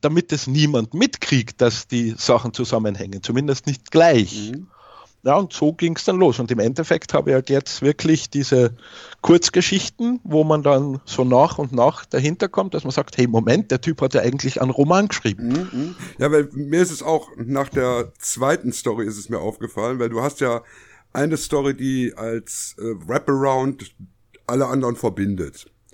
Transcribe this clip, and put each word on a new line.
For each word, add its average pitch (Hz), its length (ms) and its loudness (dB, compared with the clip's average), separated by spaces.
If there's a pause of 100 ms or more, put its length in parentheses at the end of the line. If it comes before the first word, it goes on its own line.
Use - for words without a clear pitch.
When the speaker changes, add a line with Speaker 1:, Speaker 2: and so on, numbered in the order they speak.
Speaker 1:
damit 160 280 0
es 151 160 -4
niemand 139 460 0
mitkriegt, 147 680 0
dass 120 260 0
die 117 300 -2
Sachen 117 340 0
zusammenhängen, 98 720 -4
zumindest 135 440 -2
nicht 139 240 -8
gleich. 113 640 4
Speaker 2:
Mhm. 165 140 -12 (560)
Speaker 1:
Ja, 127 120 2
und 196 180 0
so 151 220 0
ging's 165 300 -2
dann 190 120 0
los. 151 220 4
Und 120 120 -4
im 120 80 0
Endeffekt 131 540 -2
habe 143 180 0
ich 135 40 4
halt 131 160 0
jetzt - 320 -2
wirklich 151 480 2
diese 127 440 2 (460)
Kurzgeschichten, 185 1040 2
wo 156 200 2
man 156 180 2
dann 139 420 2
so - 200 -2
nach 127 340 4
und 135 140 -6
nach 123 340 2
dahinter 151 420 -2
kommt, 190 240 -2
dass - 120 -6
man 139 60 -6
sagt, - 280 -4
„Hey, 123 80 4
Moment, 117 440 2
der 127 120 0
Typ 165 180 -4
hat 135 140 -2
ja 127 80 4
eigentlich 131 400 -2
einen 127 80 0
Roman 170 380 2
geschrieben.“ 113 400 -4
Speaker 2:
Mhm, 165 240 -2
mhm. 156 220 -6 (240)
Ja, 143 140 0
weil 147 200 2
mir 147 280 -2
ist 180 100 2
es 147 120 -10
auch, 156 340 0
nach 135 320 -4
der 123 500 -2
zweiten 131 540 -2
Story 113 340 -4
ist 104 120 -8
es 101 100 -16
mir 110 120 -4
aufgefallen, 110 580 -6
weil 117 100 -2
du 117 140 -4
hast 143 180 -4
ja 120 220 -2 (500)
eine 143 240 0
Story, 139 400 -2
die 131 400 -4
als, - 600 -10
äh, - 40 -12 (240)
Wraparound 135 880 0 (520)
alle 131 200 0
anderen 123 300 -2
verbindet. 98 760 -4 (240)